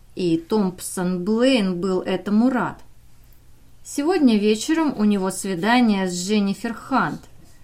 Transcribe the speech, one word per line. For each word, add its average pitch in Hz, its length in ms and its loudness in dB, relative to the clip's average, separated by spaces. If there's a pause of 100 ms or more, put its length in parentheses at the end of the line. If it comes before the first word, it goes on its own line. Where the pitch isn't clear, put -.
(140)
и 170 220 0
Томпсон 180 880 -2
Блейн 214 560 2
был 185 200 -2
этому 208 480 0
рад. 214 320 -4 (1000)
Сегодня 285 560 2
вечером 247 600 2
у 214 60 2
него 196 260 2
свидание 196 760 0
с 180 80 -4
Дженнифер 202 600 -2
Хант. 175 480 -4 (400)